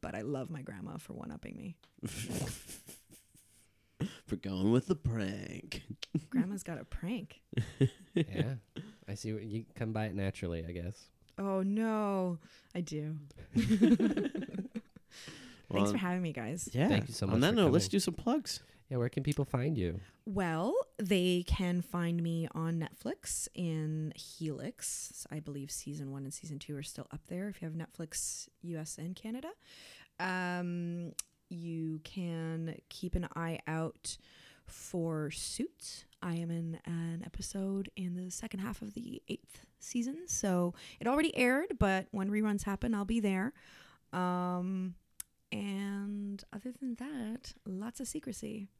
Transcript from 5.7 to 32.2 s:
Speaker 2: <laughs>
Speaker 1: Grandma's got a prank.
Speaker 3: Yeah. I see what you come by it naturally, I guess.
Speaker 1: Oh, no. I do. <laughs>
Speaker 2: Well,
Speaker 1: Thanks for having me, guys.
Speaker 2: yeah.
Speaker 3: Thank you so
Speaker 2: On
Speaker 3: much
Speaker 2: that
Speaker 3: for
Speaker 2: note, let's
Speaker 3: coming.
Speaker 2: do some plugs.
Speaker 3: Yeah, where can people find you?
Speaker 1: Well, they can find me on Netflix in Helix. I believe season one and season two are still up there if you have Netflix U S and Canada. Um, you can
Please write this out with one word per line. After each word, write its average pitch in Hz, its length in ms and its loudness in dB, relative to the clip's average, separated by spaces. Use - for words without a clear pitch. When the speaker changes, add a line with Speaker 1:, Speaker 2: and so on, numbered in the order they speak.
Speaker 2:
<laughs> - 220 -2
Speaker 1:
Grandma's 202 320 0
got 165 180 -6
a - 60 -10
prank. 202 560 -6
Speaker 3:
Yeah. 143 420 2
I 98 80 -4
see 107 180 -4
what 107 100 -4
you 110 300 -4
come 113 200 -2
by 107 120 2
it 98 100 -2
naturally, 92 520 0
I 85 40 -6
guess. 87 360 -6
Speaker 1:
Oh, 196 240 2
no. 202 760 2
I 180 60 -2
do. 151 340 -2
<laughs> 220 760 8
Speaker 2:
Well, 98 140 2
Speaker 1:
Thanks 104 80 6
for 269 60 4
having 180 240 2
me, 165 100 0
guys. 120 400 -4
Speaker 2:
yeah. 143 160 6
Speaker 3:
Thank 107 220 6
you - 40 -6
so - 120 0
Speaker 2:
On 95 80 4
Speaker 3:
much 113 80 8
Speaker 2:
that 160 80 8
Speaker 3:
for 233 60 6
Speaker 2:
note, 180 180 10
let's 165 140 8
Speaker 3:
coming. - 40 0
Speaker 2:
do 202 80 8
some 180 140 2
plugs. - 480 0
Speaker 3:
Yeah, 135 80 -2
where 120 120 4
can - 120 0
people 143 220 2
find 135 340 2
you? 90 220 2
Speaker 1:
Well, 185 480 2
they 180 480 4
can 180 360 4
find 170 420 0
me 165 300 2
on 165 260 0
Netflix - 720 -4
in 156 640 0
Helix. - 1120 -6
I 156 120 -6
believe 143 280 -8
season 143 440 -6
one 139 100 -6
and 139 100 -6
season 151 240 -8
two 147 200 -8
are 143 60 -6
still - 280 -10
up 160 160 -10
there 185 220 -4
if 196 120 -10
you 165 60 -6
have 156 80 -6
Netflix - 720 -6
U 170 160 -6
S 156 200 -6
and 170 160 -6
Canada. 247 360 -8
Um, 175 880 -2
you 165 560 -4
can 165 720 -6